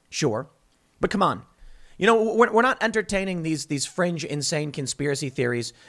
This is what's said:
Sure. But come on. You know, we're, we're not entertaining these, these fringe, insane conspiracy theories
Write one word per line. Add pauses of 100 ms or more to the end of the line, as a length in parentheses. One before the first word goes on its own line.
Sure. (520)
But
come
on. (560)
You
know,
we're,
we're
not
entertaining
these,
these
fringe,
insane
conspiracy
theories (140)